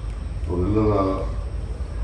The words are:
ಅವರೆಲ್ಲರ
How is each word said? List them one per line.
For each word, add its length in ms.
ಅವರೆಲ್ಲರ 460